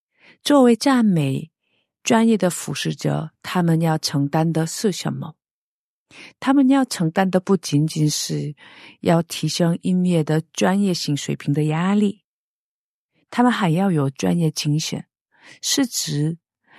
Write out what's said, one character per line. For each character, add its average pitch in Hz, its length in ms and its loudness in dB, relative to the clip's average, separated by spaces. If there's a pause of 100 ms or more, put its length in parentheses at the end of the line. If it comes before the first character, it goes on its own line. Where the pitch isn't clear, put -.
(420)
作 285 220 6
为 240 100 6
赞 247 300 2
美 151 480 0 (500)
专 226 240 2
业 226 120 4
的 180 120 0
服 - 240 -8
侍 151 220 -6
者， 147 460 -4
他 - 200 -2
们 165 200 2
要 160 160 0
承 143 280 -2
担 160 280 0
的 160 120 -2
是 180 280 -4
什 - 180 -6
么？ 135 240 -10 (1040)
他 269 120 0
们 277 140 4
要 269 160 4
承 165 260 -2
担 190 220 0
的 185 80 2
不 196 160 0
仅 151 320 0
仅 151 220 0
是 147 440 -6 (460)
要 170 240 2
提 - 240 -6
升 170 340 0
音 180 220 0
乐 175 180 2
的 156 200 0 (100)
专 196 300 0
业 190 120 0
性 151 220 -4
水 139 220 -6
平 - 160 -4
的 151 120 0
压 170 300 0
力， 208 300 -2 (1040)
他 240 120 -2
们 247 80 4
还 208 200 0
要 185 200 2
有 143 200 0
专 175 280 -2
业 160 140 0
精 151 260 -2
神， - 280 -6 (560)
是 - 260 -2
指 156 500 -4 (420)